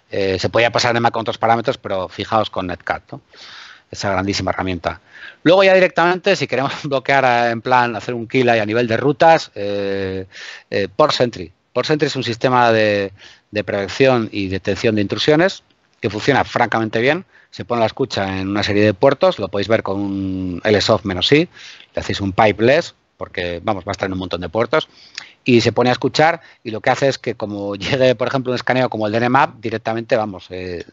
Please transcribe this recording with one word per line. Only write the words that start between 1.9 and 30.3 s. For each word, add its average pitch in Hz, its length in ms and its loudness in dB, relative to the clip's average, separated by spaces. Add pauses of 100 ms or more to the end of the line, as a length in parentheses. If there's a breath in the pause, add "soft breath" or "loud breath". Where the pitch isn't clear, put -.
fijaos 107 400 -2
con 92 180 -6
Netcat, 87 440 -8
¿no? 131 100 -14 (680 loud breath)
Esa - 220 -6
grandísima 95 400 -2
herramienta. 90 480 -6 (440 loud breath)
Luego 190 200 6
ya 190 100 6
directamente, 185 600 2
si 143 120 -2
queremos 127 300 -2
<laughs> - 60 -12
bloquear, 139 400 0
eh, 120 280 4
en 113 100 -6
plan 120 340 2
hacer 123 180 -8
un 117 140 -6
kill 123 220 2
ahí 113 100 4
a 104 60 0
nivel 113 220 0
de 113 100 0
rutas, 151 580 4
eh, 98 680 -4 (440 loud breath)
eh, 101 240 -2
Port 151 200 4
Sentry. 117 380 -2 (200)
Port 123 160 -2
Sentry 151 200 0
es - 80 -8
un 123 80 -4
sistema 120 480 2
de, 104 420 2 (380 loud breath)
de 101 120 -2
prevención 107 680 0
y 98 180 -4
detección 101 460 0
de 104 60 2
intrusiones 151 640 0 (380)
que 110 80 -2
funciona 104 340 2
francamente 113 560 0
bien. 151 260 0 (260 soft breath)
Se 104 140 -12
pone 120 160 -2
la 110 60 4
escucha 95 520 -4
en 95 80 -4
una 101 160 -2
serie 104 220 2
de 107 80 4
puertos, 139 440 2
lo 123 120 -6
podéis 101 180 -4
ver 107 160 2
con 98 160 -4
un 95 640 -4
L 107 180 4
soft 107 220 2
menos 95 300 -2
I, 160 160 4 (440 loud breath)
le 82 60 -6
hacéis 98 220 -6
un 98 100 -2
pipe 107 320 2
less, 147 320 2 (220)
porque, 87 440 -8
vamos, 92 240 -4
va 98 60 -6
a - 0 -
estar 95 160 -4
en 92 60 -4
un 92 60 -4
montón 90 200 -6
de 87 80 -8
puertos, 117 400 -2 (560 loud breath)
y 120 160 4
se 110 140 2
pone 123 160 2
a 127 40 2
escuchar 156 460 2 (240 loud breath)
y 107 80 -10
lo 107 100 -8
que 135 100 2
hace 135 180 0
es 127 80 -2
que - 180 -6
como 101 400 -6
<laughs> - 0 -
llegue, 127 400 2
por 120 140 -4
ejemplo, 127 240 -2
un - 20 -2
escaneo 123 340 0
como 110 160 -4
el 104 60 -2
de 117 160 0
NMAP, 127 320 2
directamente, 113 560 -4
vamos, 104 340 -6